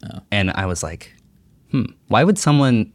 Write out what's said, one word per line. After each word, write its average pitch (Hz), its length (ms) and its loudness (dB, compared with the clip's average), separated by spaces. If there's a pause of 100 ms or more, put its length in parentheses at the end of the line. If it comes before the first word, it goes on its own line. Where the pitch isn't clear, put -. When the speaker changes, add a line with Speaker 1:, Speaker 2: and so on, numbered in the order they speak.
Speaker 1:
Oh. - 160 -14 (100)
Speaker 2:
And 98 220 0
I 98 120 -4
was 90 180 -6
like, 80 300 -12 (600)
"Hmm, 127 140 -2 (200)
why 110 180 2
would 196 140 2
someone 135 560 2